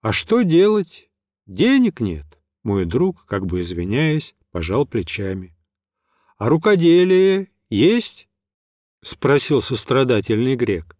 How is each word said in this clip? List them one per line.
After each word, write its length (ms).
А 120
что 300
делать? 640
Денег 520
нет», 400
мой 220
друг, 400
как 220
бы 140
извиняясь, 720
пожал 340
плечами. 720
«А 80
рукоделие 1000
есть?» 600
спросил 580
сострадательный 920
грек. 440